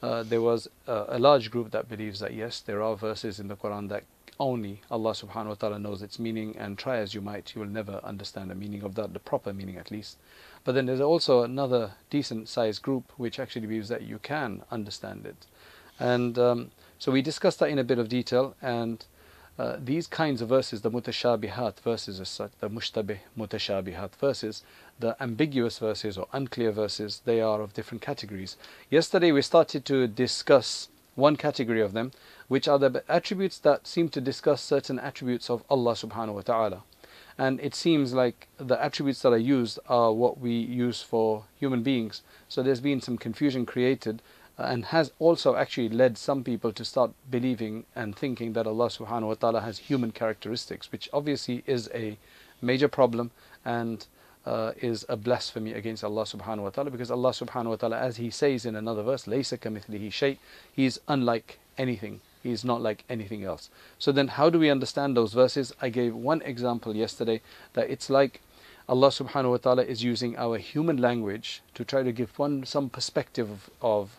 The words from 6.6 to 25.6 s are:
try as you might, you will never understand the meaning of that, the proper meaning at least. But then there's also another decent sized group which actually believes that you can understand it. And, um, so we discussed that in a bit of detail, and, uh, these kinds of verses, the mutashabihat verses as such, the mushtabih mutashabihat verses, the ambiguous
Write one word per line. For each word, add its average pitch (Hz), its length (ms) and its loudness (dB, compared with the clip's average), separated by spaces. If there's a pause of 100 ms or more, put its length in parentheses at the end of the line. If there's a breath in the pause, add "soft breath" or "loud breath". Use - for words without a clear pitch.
try 131 200 -2
as 101 140 -4
you 104 80 -8
might, 101 360 -10
you 113 60 -8
will 104 60 -8
never 101 360 -6
understand 98 440 -10
the 92 60 -10
meaning 104 300 -10
of 98 100 -8
that, 101 180 -6
the 92 60 -10
proper 113 340 -6
meaning 95 240 -10
at 82 140 -16
least. 107 280 -12 (440 loud breath)
But 131 140 0
then 131 100 2
there's 127 140 0
also 143 420 6
another 123 520 0 (160)
decent 117 380 -2
sized 110 340 0
group 135 340 -4
which 120 240 -6
actually 117 260 -6
believes 107 220 -4
that 120 140 -4
you 110 180 -12
can 127 500 -6
understand 101 560 -10
it. - 200 -16 (520 loud breath)
And, 123 400 0
um, 123 320 4 (280 soft breath)
so - 140 0
we 131 100 4
discussed 160 380 0
that 151 80 4
in 147 100 0
a 127 60 2
bit 120 160 2
of 110 80 -2
detail, 127 520 0
and, 117 440 -4 (560 soft breath)
uh, 120 180 -4
these 147 300 -4
kinds 143 340 0
of 113 60 -4
verses, 123 320 2
the 113 100 0
mutashabihat 117 880 -2
verses 104 400 -4
as 95 100 -10
such, 104 300 -8
the 110 100 -4
mushtabih 107 500 -4 (200)
mutashabihat 98 800 -4
verses, 117 480 -2 (340 loud breath)
the 113 240 -2
ambiguous 123 560 0